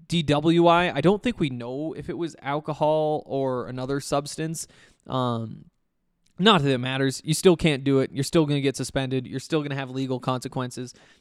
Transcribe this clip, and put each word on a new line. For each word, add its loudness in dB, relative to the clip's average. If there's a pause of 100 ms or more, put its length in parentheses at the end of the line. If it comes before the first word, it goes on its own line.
D -2
W 4
I, 4
I 0
don't 2
think -2
we 0
know -8
if -12
it -8
was -8
alcohol -2
or -2
another -4
substance. -4 (400)
Um, -4 (720)
not 6
that 2
it 2
matters. -2
You 0
still 6
can't 0
do 4
it. 2
You're -2
still 4
gonna 0
get 0
suspended. -4
You're -8
still -2
gonna -8
have -8
legal -4
consequences. -6 (260)